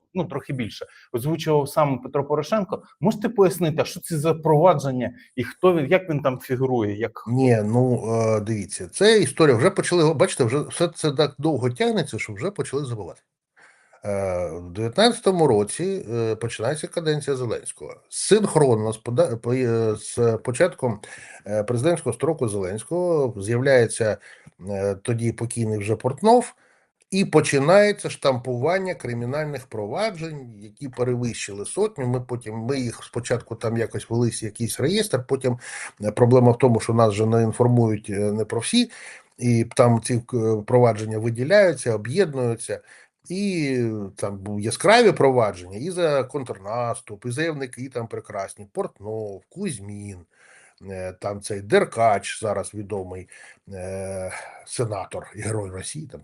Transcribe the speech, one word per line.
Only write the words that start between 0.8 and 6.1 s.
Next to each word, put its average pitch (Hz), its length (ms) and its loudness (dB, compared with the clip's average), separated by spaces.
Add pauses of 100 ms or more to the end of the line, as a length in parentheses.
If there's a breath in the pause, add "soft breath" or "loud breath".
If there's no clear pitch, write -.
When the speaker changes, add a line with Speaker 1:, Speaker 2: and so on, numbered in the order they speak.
Speaker 1:
озвучував 147 560 0
сам 143 300 0
Петро 139 260 -4
Порошенко. 151 580 -2 (180 loud breath)
Можете 220 280 0
пояснити, 180 540 2
а - 20 -4
що - 160 -10
це 165 180 -4
за 156 160 2
провадження 151 800 2 (240 loud breath)
і 123 80 -2
хто 180 300 2
він, 151 120 0
як 180 240 2